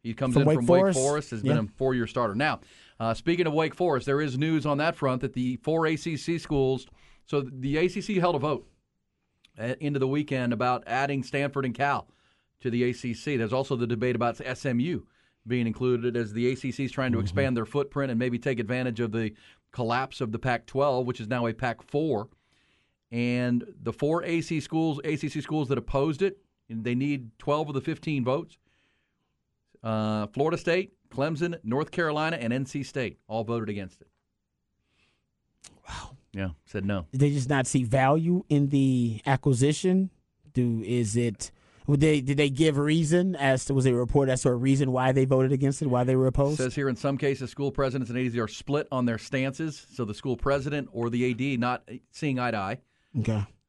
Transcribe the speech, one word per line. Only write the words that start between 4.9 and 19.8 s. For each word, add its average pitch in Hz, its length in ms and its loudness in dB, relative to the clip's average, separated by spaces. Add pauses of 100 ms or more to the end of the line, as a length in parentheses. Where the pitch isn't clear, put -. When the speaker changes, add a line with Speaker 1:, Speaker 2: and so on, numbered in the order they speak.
Speaker 1:
front 127 280 -2
that 127 100 -4
the 127 320 -2
four 160 240 2
A 160 80 0
C 156 200 -6
C 170 220 -4
schools, 131 480 0 (400)
so 147 160 0
the 135 360 -4
A 180 100 2
C 190 120 -4
C 196 200 -2
held 170 160 2
a - 20 -2
vote 143 280 -2 (920)
at 120 240 -6
into 143 160 -2
the 131 80 2
weekend 131 460 0
about 123 340 0
adding 135 380 -2
Stanford 139 400 -2
and 120 100 -2
Cal 131 320 -2 (540)
to 123 100 -2
the 120 140 2
A 123 80 0
C 120 220 -6
C. 147 220 -4
There's 113 160 0
also 135 220 -2
the 120 140 -2
debate 120 260 0
about 117 300 -2
S 127 200 -8
M 123 160 0
U 151 260 -2 (400)
being 120 200 0
included 120 500 0
as 110 160 -2
the 117 200 0
A - 20 -2
C 135 160 -6
C 135 140 -4
is 120 80 -6
trying 131 200 -2
to 101 60 0
Speaker 2:
Mm-hmm. 98 60 -2
Speaker 1:
expand 127 320 0
their 113 100 -2
footprint 139 440 -2
and 117 100 0
maybe 120 180 0
take 123 220 -2
advantage 120 400 -2
of 117 120 0
the 110 200 -2 (400)
collapse 123 480 -2